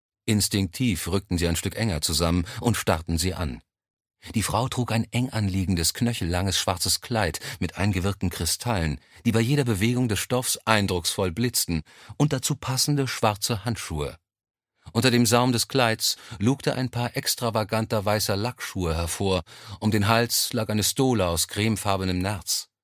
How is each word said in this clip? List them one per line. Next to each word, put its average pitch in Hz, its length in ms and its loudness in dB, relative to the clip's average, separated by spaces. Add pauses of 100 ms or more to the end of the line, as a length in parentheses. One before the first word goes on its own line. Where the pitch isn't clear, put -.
(260)
Instinktiv 101 840 0
rückten 90 300 -2
sie 85 100 2
ein 82 80 2
Stück - 200 -4
enger 101 260 -2
zusammen 85 420 2 (160)
und 120 160 2
starrten 82 400 0
sie 87 160 0
an. 71 300 -6 (720)
Die 107 80 2
Frau 120 260 0
trug 120 240 -2
ein 113 200 0
eng 123 180 0
anliegendes, 92 640 0
knöchellanges 95 640 0
schwarzes - 420 0
Kleid 104 400 -2 (180)
mit - 200 -4
eingewirkten 95 500 0
Kristallen, 85 720 -2 (240)
die 117 80 4
bei 113 80 4
jeder 135 240 2
Bewegung 117 460 2
des 98 80 0
Stoffs - 480 -2
eindrucksvoll 95 640 0
blitzten, 90 520 -2 (340)
und 147 160 4
dazu 135 200 -2
passende 131 540 0
schwarze 107 560 0
Handschuhe. 85 540 -6 (760)
Unter 120 180 4
dem 120 140 6
Saum 120 280 4
des 117 160 0
Kleids 117 500 0 (200)
lugte 135 360 0
ein 127 160 -4
Paar 120 260 -4
extravaganter 110 880 -2
weißer 104 320 2
Lackschuhe 98 580 -4
hervor, 87 480 0 (380)
um 107 100 2
den 101 160 2
Hals 113 460 2
lag 110 160 -2
eine 107 160 0
Stole 123 420 2
aus 85 220 0
cremefarbenem 98 680 0
Nerz. 98 500 -4 (160)